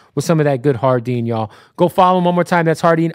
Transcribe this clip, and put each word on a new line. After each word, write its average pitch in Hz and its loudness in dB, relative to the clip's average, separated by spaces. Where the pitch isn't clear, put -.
with 143 -4
some 165 2
of 151 2
that 139 0
good 139 0
Hardin, 123 -2
y'all. 113 -6
Go 175 2
follow 185 2
'em 175 0
one 175 0
more 175 0
time. 170 0
That's 160 -2
Hardin 165 2